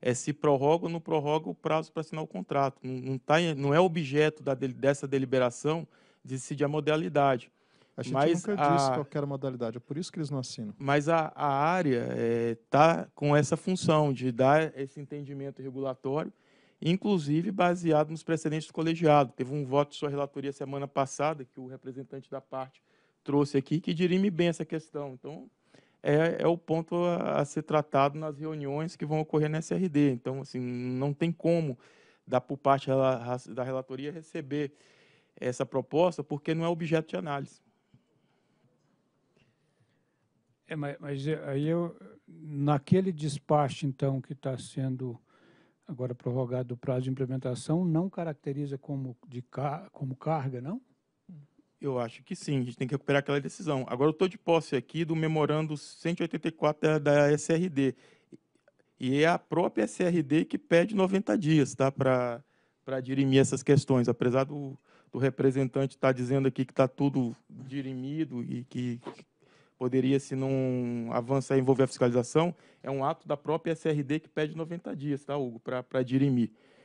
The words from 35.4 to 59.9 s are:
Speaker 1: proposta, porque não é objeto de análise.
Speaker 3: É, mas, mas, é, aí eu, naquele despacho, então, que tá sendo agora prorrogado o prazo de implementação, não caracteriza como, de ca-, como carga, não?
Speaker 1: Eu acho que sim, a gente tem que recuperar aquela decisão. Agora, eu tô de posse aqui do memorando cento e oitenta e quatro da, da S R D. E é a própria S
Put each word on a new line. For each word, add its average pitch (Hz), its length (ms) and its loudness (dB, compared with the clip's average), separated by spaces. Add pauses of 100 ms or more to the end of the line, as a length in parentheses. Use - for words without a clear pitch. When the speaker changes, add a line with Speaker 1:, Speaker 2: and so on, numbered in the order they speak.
Speaker 1:
proposta, 147 600 0
porque 156 320 -4
não 165 100 -2
é - 20 -2
objeto 165 420 -2
de 196 60 -8
análise. 143 460 -8 (3000)
Speaker 3:
É, 160 80 -8
mas, 143 240 -6
mas, 143 280 -6
é, 151 200 -4
aí 143 200 -2
eu, 170 280 -2 (320)
naquele 156 840 2
despacho, 147 720 0
então, 135 340 -2
que - 140 -10
tá 135 240 -8
sendo 127 600 -6 (640)
agora 123 300 -8
prorrogado 127 560 -4
o 120 60 -10
prazo 127 240 -2
de 131 80 -4
implementação, 131 760 -2
não 170 260 0
caracteriza 143 680 -6
como, 135 400 -8 (100)
de 123 140 -12
ca-, 143 500 -8
como 131 240 -8
carga, 135 460 -4
não? 190 200 -8 (1000)
Speaker 1:
Eu 131 180 -4
acho 117 240 -8
que - 100 -10
sim, 143 260 -2
a 123 40 2
gente 120 140 -8
tem 131 100 -4
que 131 60 -6
recuperar 139 260 2
aquela 143 220 0
decisão. 143 480 -4
Agora, 131 200 2
eu 156 40 2
tô 175 160 2
de - 80 -14
posse 165 400 0
aqui 156 260 -4
do 160 100 -2
memorando 156 600 0
cento - 460 -6
e - 20 0
oitenta 165 240 -4
e 156 40 -2
quatro 151 300 0
da, 156 180 4
da 147 340 6
S 151 180 0
R 170 160 2
D. 135 260 2 (1040)
E 135 260 2
é 160 40 6
a 175 100 4
própria 180 460 0
S - 180 -2